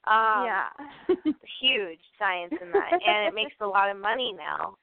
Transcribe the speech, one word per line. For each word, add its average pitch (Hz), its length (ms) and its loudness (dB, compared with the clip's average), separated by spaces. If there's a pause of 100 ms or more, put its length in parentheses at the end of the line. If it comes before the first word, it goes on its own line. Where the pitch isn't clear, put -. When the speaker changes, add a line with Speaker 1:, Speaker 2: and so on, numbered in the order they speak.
Speaker 1:
Um, 220 380 4
Speaker 2:
Yeah. 190 240 -2 (880)
Speaker 1:
huge 214 400 0 (200)
science 180 420 -2
in 349 100 -12
that, 381 220 2
and 214 340 2
it - 60 0
Speaker 2:
<laughs> - 20 -12
Speaker 1:
makes 220 240 -4
a 214 60 -4
lot 196 240 2
of 202 80 -4
money 226 400 -2
now. 156 460 -6